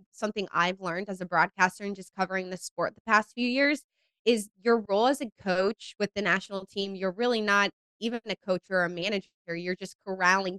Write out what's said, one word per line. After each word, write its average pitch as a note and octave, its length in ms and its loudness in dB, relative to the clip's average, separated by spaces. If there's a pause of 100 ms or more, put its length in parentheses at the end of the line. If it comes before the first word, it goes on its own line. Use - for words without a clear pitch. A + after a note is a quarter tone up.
(100)
something G#3+ 420 -4
I've F3+ 280 0
learned F#3 280 -6
as F#3 120 -8
a F#3 60 -8
broadcaster F#3 580 2
and G3+ 100 -4
just F#3 200 -18
covering F#3 360 -4
the F#3 60 -8
sport - 400 -4
the - 60 -20
past G#3+ 320 2
few A#3+ 120 -2
years C#4 380 2 (400)
is A3 260 2 (100)
your A#3 280 2
role G#3 180 4
as C4+ 140 2
a B3 100 -8 (100)
coach F#3+ 600 0
with G#3 140 -2
the G3+ 80 -2
national F#3+ 440 -2
team, G3 300 -6
you're F#3 160 -2
really A#3 280 0
not G3+ 300 2 (300)
even A3+ 260 -4
a G3+ 80 -4
coach F#3 340 -4
or F#3 160 0
a F3 40 -2
manager, F#3 400 -4 (260)
you're F3+ 220 -4
just - 280 -14
corralling F#3+ 540 2